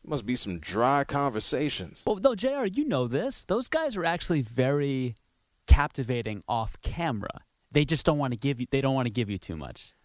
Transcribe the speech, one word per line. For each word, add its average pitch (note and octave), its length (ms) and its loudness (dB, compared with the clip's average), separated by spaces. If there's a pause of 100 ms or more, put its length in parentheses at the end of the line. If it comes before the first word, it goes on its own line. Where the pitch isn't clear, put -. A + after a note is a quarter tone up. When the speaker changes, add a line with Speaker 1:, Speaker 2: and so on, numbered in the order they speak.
Speaker 1:
must C#3 200 -4
be B2 120 0
some F2+ 220 -4
dry B2+ 440 2
conversations. C3 1040 -2
Speaker 2:
Well, G#3 80 2
no, A3+ 200 4
J B3+ 180 -2
R, C#4 120 -2
you A3+ 200 -2
know C3+ 200 2
this. D#3+ 380 -2
Those A#3 240 -2
guys D4+ 300 0
are E3 80 -2
actually E3+ 360 0
very B2+ 760 0 (500)
captivating A#2+ 840 4
off A2+ 340 -2
camera. C3 600 -4 (280)
They D3 140 4
just D3+ 220 0
don't D3+ 120 4
wanna B2+ 200 -2
give C3+ 240 -2
you, B2+ 100 -4
they C3+ 80 2
don't C3+ 160 2
wanna B2 140 0
give G#2+ 200 -2
you G2 80 -2
too E2+ 200 -8
much. - 360 -12 (120)